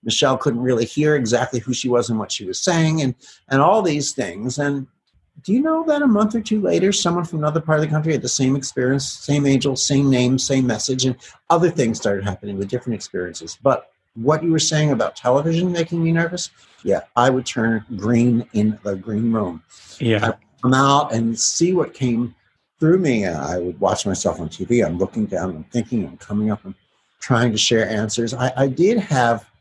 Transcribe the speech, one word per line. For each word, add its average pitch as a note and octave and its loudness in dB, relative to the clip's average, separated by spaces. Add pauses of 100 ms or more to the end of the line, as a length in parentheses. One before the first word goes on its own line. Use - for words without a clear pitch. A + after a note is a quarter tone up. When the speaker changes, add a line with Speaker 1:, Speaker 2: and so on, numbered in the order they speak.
Speaker 1:
Michelle C3 0
couldn't A#2+ -2
really A#2+ 0
hear D3+ 0
exactly A#2+ 0
who B2+ -6
she B2 -4
was A#2+ 2
and A2+ 0
what G#2+ -6
she - -8
was F#2 -8
saying, D#3+ 2
and, C3 -2 (340)
and C3+ 4
all F#3+ 6
these D3 -2
things. G#2+ -6
And C#3+ -4 (560)
do - -4
you B3 2
know D#4+ 0
that D4 2
a D4 4
month G#3+ 2
or A#3 0
two G#3+ -2
later, F3+ 2
someone F3 0
from E3 -6
another D3+ 0
part D#3 0
of D3+ 0
the D#3 -2
country D#3 0
had C#3 -2
the - -6
same C3+ 2
experience, C3+ -2
same D3 -2
angel, C#3 2
same C#3 2
name, B2+ 4
same C3 0
message, B2 -2
and B2+ 0 (320)
other E3+ 4
things B2+ -2
started G2+ -2
happening G2+ -6
with G2 -6
different A#2+ -4
experiences? F2+ -10
But - 0 (220)
what D3 0
you E3 0
were D#3+ 2
saying D3+ 2
about A2 -2
television E3 0
making E3+ -2
me E3 2
nervous, E3+ -2 (320)
yeah, F#2 0 (160)
I B2 4
would C3 0
turn A2+ -2 (140)
green A#2 2
in G#2+ 0
the G2+ -4
green A2 -2
room. F2+ -2 (380)
Speaker 2:
Yeah. A2+ 0
Speaker 1:
I'd A2+ -2 (240)
come C3 2
out C#3 4
and A2+ -2
see - 0
what E3 0
came A#2+ -2 (460)
through E3 4
me, B2+ 2
and E2+ -2
I D2+ -4
would F2 -6
watch F#2+ 0
myself F2+ -2
on E2 -6
T - -10
V. A#2+ 2
I'm F#2+ 0
looking F#2+ -2
down, F#2 -4
I'm D#2+ -10
thinking, A2 -4
I'm - -14
coming G#2+ -4
up, G#2 -4
I'm F#2+ -14 (440)
trying A#2+ 2
to G#2+ -2
share A2 2
answers. A2 -2
I, B2+ -2
I C3+ 2
did F#3 2
have A#2+ 0 (120)